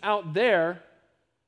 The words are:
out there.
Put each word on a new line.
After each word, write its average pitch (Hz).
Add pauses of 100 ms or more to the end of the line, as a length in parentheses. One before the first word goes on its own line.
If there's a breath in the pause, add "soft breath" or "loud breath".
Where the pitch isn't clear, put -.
out 196
there. 180 (640)